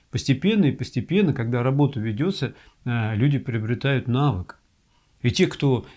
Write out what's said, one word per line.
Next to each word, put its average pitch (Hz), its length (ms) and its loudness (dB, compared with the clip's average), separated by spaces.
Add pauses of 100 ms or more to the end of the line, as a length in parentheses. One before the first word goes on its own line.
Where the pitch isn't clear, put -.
(100)
Постепенно 185 540 2
и 131 80 2
постепенно, 151 640 0
когда 120 280 -2
работа 135 380 2
ведется, 123 540 -2 (320)
э, 113 280 -2
люди 135 240 2
приобретают 117 720 -2
навык. 120 500 0 (640)
И 123 80 2
те, 170 180 2
кто 131 380 0 (100)